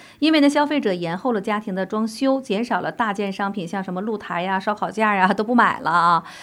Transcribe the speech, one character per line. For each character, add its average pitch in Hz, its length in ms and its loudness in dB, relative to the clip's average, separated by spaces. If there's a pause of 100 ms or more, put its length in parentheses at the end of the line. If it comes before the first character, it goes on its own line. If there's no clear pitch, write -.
(180)
因 311 160 2
为 311 80 6
呢， 285 80 6
消 294 160 2
费 294 160 0
者 214 100 0
延 170 240 -4
后 247 160 -2
了 220 80 0
家 208 200 -2
庭 208 140 -8
的 190 120 -2
装 214 200 -2
修， 269 360 0
减 233 240 -4
少 214 160 -2
了 - 100 -4
大 220 220 -2
件 202 180 -4
商 196 200 -4
品， 202 160 -6
像 190 160 -6
什 185 100 -8
么 180 80 -6
露 214 160 -4
台 175 240 -6
呀、 190 180 -2
烧 208 140 -2
烤 196 160 -4
架 214 260 2
呀 190 160 6
都 202 120 0
不 226 100 -2
买 226 260 4
了 156 120 -2
啊。 170 320 4 (200)